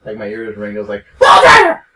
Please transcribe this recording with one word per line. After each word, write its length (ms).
Like, 120
my 100
ears 300
ringed. 200
I 20
was 100
like, 160
Paul 220
Driver! 440